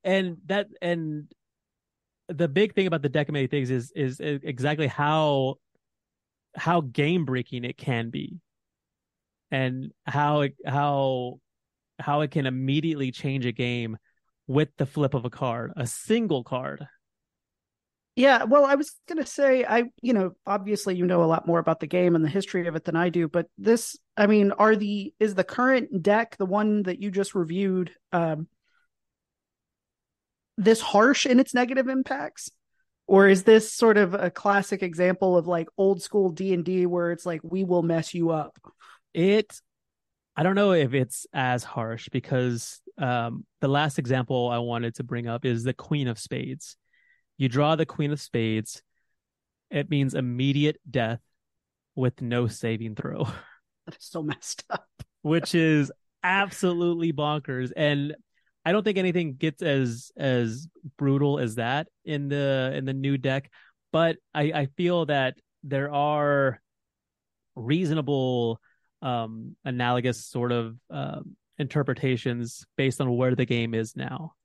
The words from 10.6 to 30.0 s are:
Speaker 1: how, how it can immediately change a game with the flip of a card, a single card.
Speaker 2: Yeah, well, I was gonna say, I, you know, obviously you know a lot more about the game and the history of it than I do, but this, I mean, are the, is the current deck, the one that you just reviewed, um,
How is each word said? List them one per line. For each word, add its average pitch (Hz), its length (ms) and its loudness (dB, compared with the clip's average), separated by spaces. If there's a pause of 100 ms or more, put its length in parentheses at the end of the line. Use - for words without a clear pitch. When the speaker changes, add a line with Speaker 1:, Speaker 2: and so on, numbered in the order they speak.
Speaker 1:
how, 135 760 -2 (580)
how 147 220 0
it 147 100 -2
can 143 160 -2
immediately 135 640 -2
change 135 360 -4
a 120 60 -2
game 120 440 -4 (500)
with 147 300 2
the 139 100 -2
flip 143 280 0
of 120 100 -2
a - 60 -6
card, 120 460 -6
a 123 100 -4
single 190 580 -2
card. 139 420 -8 (1300)
Speaker 2:
Yeah, 254 280 6
well, 277 200 6
I 277 120 4
was 294 180 -4 (140)
gonna 320 180 -4
say, 262 380 2
I, 233 200 2 (160)
you 240 120 0
know, 185 220 2 (120)
obviously 196 480 -2
you 175 100 0
know 175 200 4
a - 20 4
lot 160 220 2
more 170 100 4
about 160 220 0
the 156 80 -6
game 180 260 4
and 160 100 4
the 151 40 0
history 185 400 -2
of 160 80 -6
it 156 80 -6
than 165 100 -2
I 175 140 2
do, 170 180 2
but 165 220 -2 (100)
this, 226 400 0 (180)
I 208 120 6
mean, 208 240 6
are 214 240 4
the, 202 420 -4
is 214 160 0
the 185 80 0
current 247 580 0
deck, 214 360 2
the 196 100 -2
one 208 380 0
that 180 180 -4
you 202 80 -4
just 190 240 -2
reviewed, 185 560 0 (220)
um, 165 340 -2 (2000)